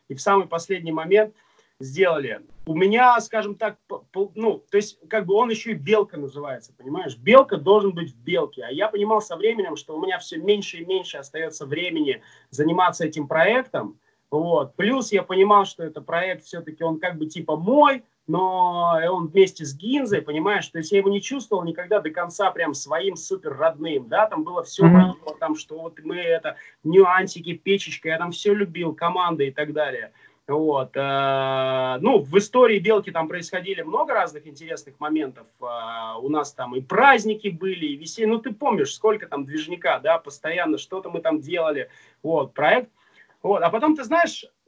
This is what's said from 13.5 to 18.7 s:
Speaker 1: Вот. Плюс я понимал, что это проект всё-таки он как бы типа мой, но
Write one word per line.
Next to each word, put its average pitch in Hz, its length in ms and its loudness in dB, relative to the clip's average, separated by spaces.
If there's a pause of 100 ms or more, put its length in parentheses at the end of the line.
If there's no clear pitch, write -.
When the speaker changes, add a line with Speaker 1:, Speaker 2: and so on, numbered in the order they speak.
Speaker 1:
Вот. 156 460 0
Плюс 233 360 0
я 196 100 2
понимал, 196 420 6
что - 200 -10
это 156 160 -12
проект 170 440 -4
всё-таки 165 400 -12
он 160 160 -2
как 180 180 -4
бы 156 80 -6
типа 156 300 -4
мой, 269 480 4 (220)
но 175 720 2 (120)